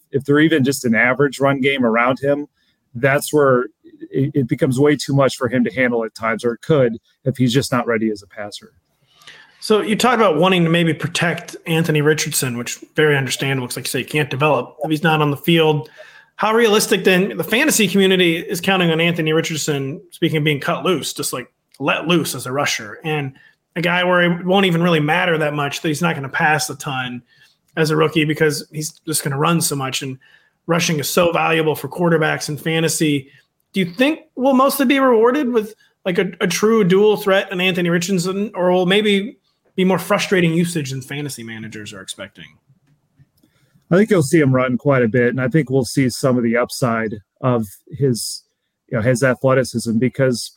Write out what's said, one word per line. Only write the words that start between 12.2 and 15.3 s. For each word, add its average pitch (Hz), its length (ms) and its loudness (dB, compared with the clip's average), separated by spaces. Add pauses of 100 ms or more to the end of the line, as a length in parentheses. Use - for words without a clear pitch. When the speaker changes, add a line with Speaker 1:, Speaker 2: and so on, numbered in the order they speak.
Speaker 2:
which 120 220 -10 (160)
very 151 200 4
understandable, 135 520 -2
'cause - 100 -10
like 127 80 -10
you - 40 -8
say, 135 100 -4
he 117 60 -6
can't 151 240 -2
develop 139 540 0
if 160 60 -6
he's 156 140 0
not 156 180 2
on 147 100 2